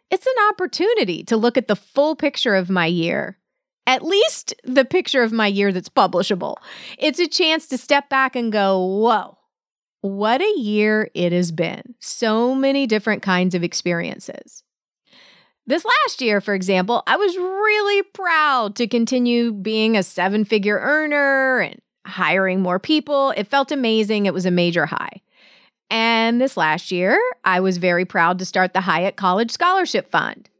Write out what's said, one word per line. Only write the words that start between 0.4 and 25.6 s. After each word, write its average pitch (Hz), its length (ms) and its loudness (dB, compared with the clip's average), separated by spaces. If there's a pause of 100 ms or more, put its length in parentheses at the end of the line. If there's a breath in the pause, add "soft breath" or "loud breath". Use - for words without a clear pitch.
opportunity 359 760 -2
to - 120 -2
look 233 220 2
at 240 100 0
the 208 80 2
full 294 400 0
picture 285 380 -2
of 185 160 0
my 180 160 2
year. 170 540 -2 (480)
At 254 160 2
least 403 500 0 (100)
the 254 220 2
picture 269 380 0
of 226 80 0
my 220 160 2
year 202 240 2
that's 180 180 -6
publishable. 185 680 0 (420 loud breath)
It's 302 180 0
a 349 100 0
chance 320 420 0
to 254 100 -4
step 285 300 0
back 262 260 0
and 233 160 -2
go, 196 280 2
"Whoa, 190 600 0 (640)
what 208 380 0
a 415 200 0
year 214 560 0
it 175 180 0
has 175 180 0
been." 165 480 -6
So 233 540 0
many 269 320 0
different 214 380 -2
kinds 185 320 2
of 170 80 -2
experiences. - 1000 -8 (1000 soft breath)
This 311 180 0
last 508 380 0
year, 208 200 2
for 208 120 -4
example, 190 540 0
I 269 100 2
was 370 180 0
really 403 680 0
proud 302 720 0
to 240 120 -2
continue 240 640 0
being 220 460 0
a 190 60 2
seven-figure 202 760 0
earner 277 800 0
and - 220 -6 (240)
hiring 185 560 0
more 180 180 0
people. 285 520 0
It 202 160 -4
felt 277 240 0
amazing. 220 560 0
It 180 60 0
was 180 120 -2
a 185 60 2
major 175 340 2
high. - 360 -6 (720 soft breath)